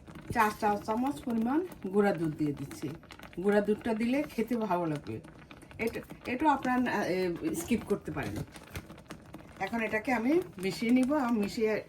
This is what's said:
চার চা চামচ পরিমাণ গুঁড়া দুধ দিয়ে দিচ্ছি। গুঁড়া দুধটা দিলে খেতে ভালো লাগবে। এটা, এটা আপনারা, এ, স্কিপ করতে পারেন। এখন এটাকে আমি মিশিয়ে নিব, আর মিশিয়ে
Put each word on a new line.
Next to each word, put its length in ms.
চার 160
চা 260
চামচ 360
পরিমাণ 440
গুঁড়া 200
দুধ 240
দিয়ে 160
দিচ্ছি। 360
গুঁড়া 180
দুধটা 340
দিলে 280
খেতে 340
ভালো 300
লাগবে। 340
এটা, 220
এটা 260
আপনারা, 520
এ, 280
স্কিপ 320
করতে 260
পারেন। 240
এখন 240
এটাকে 300
আমি 280
মিশিয়ে 340
নিব, 200
আর 200
মিশিয়ে 560